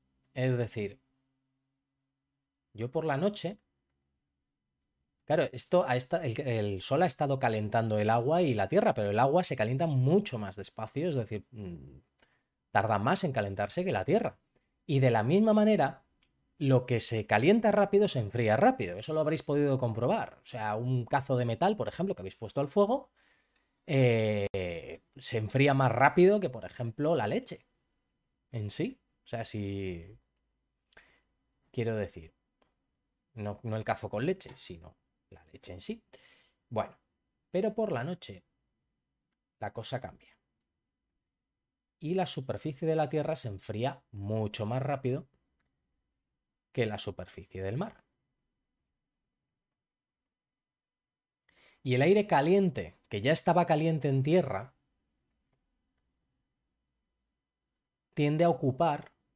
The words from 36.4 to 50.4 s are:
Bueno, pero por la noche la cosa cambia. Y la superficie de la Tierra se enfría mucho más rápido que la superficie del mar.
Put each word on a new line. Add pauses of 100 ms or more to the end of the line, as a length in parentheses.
Bueno, (540)
pero
por
la
noche (1120)
la
cosa
cambia. (1600)
Y
la
superficie
de
la
Tierra
se
enfría
mucho
más
rápido (1500)
que
la
superficie
del
mar. (3750)